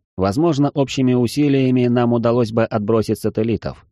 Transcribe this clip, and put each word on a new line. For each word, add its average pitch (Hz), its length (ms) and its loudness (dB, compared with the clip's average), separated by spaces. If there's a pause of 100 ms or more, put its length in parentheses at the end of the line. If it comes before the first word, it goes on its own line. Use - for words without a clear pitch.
(160)
возможно, 139 520 0
общими 135 460 0
усилиями 127 720 2
нам 120 260 2
удалось 117 400 0
бы 113 120 0
отбросить 110 560 -2
сателлитов, 110 720 -4